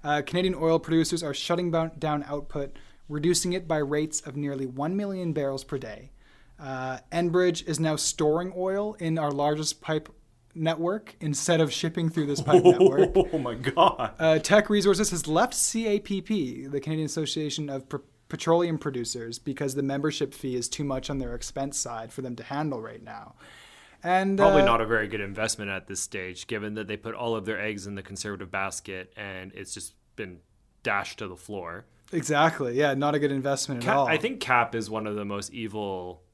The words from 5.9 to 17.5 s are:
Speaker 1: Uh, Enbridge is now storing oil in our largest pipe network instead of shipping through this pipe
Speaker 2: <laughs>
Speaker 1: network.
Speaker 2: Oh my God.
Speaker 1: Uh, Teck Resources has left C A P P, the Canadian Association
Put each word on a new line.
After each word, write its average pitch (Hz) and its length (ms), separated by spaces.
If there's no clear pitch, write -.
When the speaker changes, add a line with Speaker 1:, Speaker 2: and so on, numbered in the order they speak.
Speaker 1:
Uh, 131 400
Enbridge 175 560
is 160 120
now 156 160
storing 165 600
oil 196 400
in 160 220
our 147 140
largest 151 500
pipe 156 280
network 165 640
instead 160 400
of 151 140
shipping 165 360
through 156 180
this 143 140
pipe 180 220
Speaker 2:
<laughs> - 20
Speaker 1:
network. 185 460
Speaker 2:
Oh 156 60
my 120 160
God. 135 640
Speaker 1:
Uh, 160 200
Teck 202 300
Resources 202 400
has 165 160
left 180 280
C - 340
A 208 120
P 196 220
P, 135 460
the 139 120
Canadian 156 260
Association 151 640